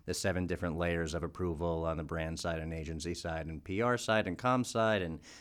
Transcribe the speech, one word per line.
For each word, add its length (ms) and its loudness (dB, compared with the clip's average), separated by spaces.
the 60 -2
seven 360 0
different 280 0
layers 380 0
of 80 0
approval 640 0
on 120 0
the 40 -4
brand 380 -2
side 180 0
and 160 -4
agency 400 -4
side 320 -4
and 160 -8
P 180 -2
R 160 4
side 300 2
and 100 -2
comm 300 2
side, 360 4
and 180 -4